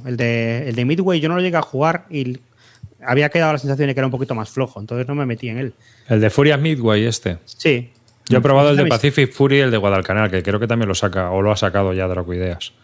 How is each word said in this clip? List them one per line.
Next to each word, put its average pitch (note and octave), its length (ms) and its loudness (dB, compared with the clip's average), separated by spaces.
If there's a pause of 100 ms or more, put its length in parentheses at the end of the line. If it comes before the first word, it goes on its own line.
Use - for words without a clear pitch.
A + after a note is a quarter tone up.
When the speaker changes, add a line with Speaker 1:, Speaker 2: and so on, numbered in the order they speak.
Speaker 1:
El B2 120 -6
de, A#2 520 -2
el A2+ 60 -6
de B2 100 -2
Midway E3+ 340 0
yo D3+ 80 -2
no E3 60 0
lo F3+ 80 0
llegué F3+ 160 0
a D3+ 60 0
jugar E3 480 -2
y D3 100 -4
l-, B2+ 180 -6 (640)
había C3+ 260 2
quedado D#3+ 240 2
la D3 40 -2
sensación C#3 300 -2
de C3 80 -2
que C3+ 60 -2
era C3 40 0
un C3 60 -2
poquito B2+ 240 -4
más A2 160 -8
flojo, B2+ 280 -4
entonces A#2+ 280 -6
no C#3+ 80 -6
me D3 100 -2
metí A#2+ 240 -6
en A2+ 80 -8
él. B2+ 160 -8 (340)
Speaker 2:
El A2 140 2
de A2 80 4
Furias C#3+ 320 4
Midway A#2 440 2
este. G#2+ 400 -4
Speaker 1:
Sí. A#2+ 440 -2 (380)
Speaker 2:
Yo B2 100 4
he B2+ 40 4
probado C#3 280 4
el D3 60 4
de C#3+ 60 4
Speaker 1:
¿Sabes? D#3 100 2
Speaker 2:
Pacific C3 420 2
Fury C#3 240 2
y - 40 4
el C3 100 2
de A2+ 60 2
Guadalcanal, G2 520 0
que F#2 140 -2
creo G2+ 160 -2
que A#2 80 -2
también A#2 220 0
lo F#2+ 40 -2
saca, F2+ 380 -2
o F#2+ 100 0
lo G#2 100 2
ha G#2 60 0
sacado G2 360 0
ya F#2 140 -2
Draco F2 280 -4
Ideas. F2+ 360 -6 (120)